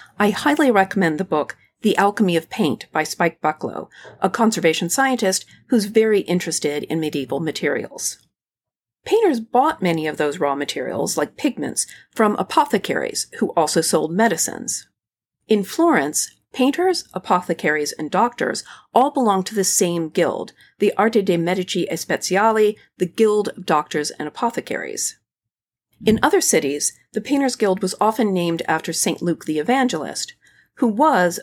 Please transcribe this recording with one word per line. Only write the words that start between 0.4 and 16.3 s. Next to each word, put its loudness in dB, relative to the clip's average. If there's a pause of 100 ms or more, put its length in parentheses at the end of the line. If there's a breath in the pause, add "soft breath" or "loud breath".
recommend 2
the -2
book -2 (240 soft breath)
The 2
Alchemy 2
of -4
Paint -2
by 0
Spike -2
Bucklow, -4 (320 loud breath)
a 0
conservation 2
scientist 0 (220 soft breath)
who's 2
very 4
interested -2
in -4
medieval -4
materials. -4 (840)
Painters 2
bought 0
many 0
of -4
those 0
raw 0
materials, -4
like -2
pigments, -4 (260 loud breath)
from 2
apothecaries, -2 (120)
who 0
also 2
sold 0
medicines. -2 (600)
In 4
Florence, 0 (220)